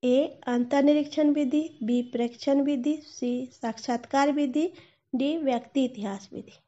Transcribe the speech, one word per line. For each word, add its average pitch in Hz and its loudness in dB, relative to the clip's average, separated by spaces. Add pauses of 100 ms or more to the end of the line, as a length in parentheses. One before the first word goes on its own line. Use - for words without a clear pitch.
ए, 254 2
अंतर्निरीक्षण 285 2
विधि, 294 0
बी, 240 0
प्रेक्षण 247 -2
विधि, 285 0
सी, 247 -6 (120)
साक्षात्कार 247 -2
विधि, 294 0 (420)
डी, 277 0
व्यक्ति 262 0
इतिहास 202 -8
विधि। - -16